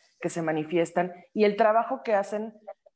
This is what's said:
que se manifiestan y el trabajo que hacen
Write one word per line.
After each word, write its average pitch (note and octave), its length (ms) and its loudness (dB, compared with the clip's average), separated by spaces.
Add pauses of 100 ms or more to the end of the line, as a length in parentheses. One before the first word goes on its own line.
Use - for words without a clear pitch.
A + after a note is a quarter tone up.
(200)
que E3+ 100 -4
se E3+ 120 -4
manifiestan E3 720 0 (200)
y G#3+ 120 4
el G#3 100 2
trabajo A3+ 480 2
que A3+ 100 -2
hacen G#3 400 -2 (420)